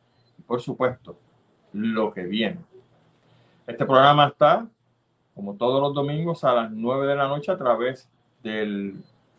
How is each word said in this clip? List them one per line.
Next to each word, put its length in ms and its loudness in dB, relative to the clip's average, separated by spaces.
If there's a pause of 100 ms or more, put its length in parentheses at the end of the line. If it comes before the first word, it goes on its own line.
(380)
y, 40 -20
por 200 -6
supuesto, 560 -6 (560)
lo 400 -2
que 100 -10
viene. 360 -4 (1080)
Este 180 -4
programa 420 6
está, 380 2 (680)
como 200 -10
todos 260 0
los 120 0
domingos, 520 -4
a 80 4
las 180 0
nueve 360 -2
de 100 0
la 100 0
noche 240 -4
a 60 -2
través 520 -2 (320)
del 600 -6 (360)